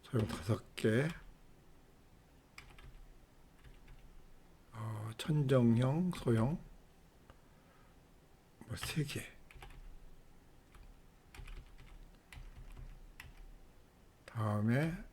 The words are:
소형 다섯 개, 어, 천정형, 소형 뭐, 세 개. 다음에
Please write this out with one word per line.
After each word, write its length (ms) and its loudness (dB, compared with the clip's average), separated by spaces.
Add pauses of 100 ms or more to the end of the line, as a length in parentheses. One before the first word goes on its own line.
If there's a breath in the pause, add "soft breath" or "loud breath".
소형 160 4
다섯 380 -2 (100)
개, 320 4 (3750)
어, 460 -6
천정형, 960 6
소형 420 4 (2000 soft breath)
뭐, 100 -8
세 260 0
개. 180 -4 (4000)
다음에 680 2 (200)